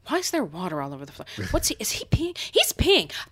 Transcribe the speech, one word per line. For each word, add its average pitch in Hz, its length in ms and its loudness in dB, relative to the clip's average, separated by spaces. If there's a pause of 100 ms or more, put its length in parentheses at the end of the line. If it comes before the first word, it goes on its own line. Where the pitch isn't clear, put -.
"Why 311 120 0
is 349 120 -2
there 311 140 0
water 160 360 -4
all 139 140 -6
over 135 100 -12
the 143 60 -14
floor? - 160 -16 (240)
What's - 180 2
he, - 120 -2
is 214 100 -4
he - 140 -6
peeing? 339 340 0
He's - 340 2
peeing. 302 380 4 (220)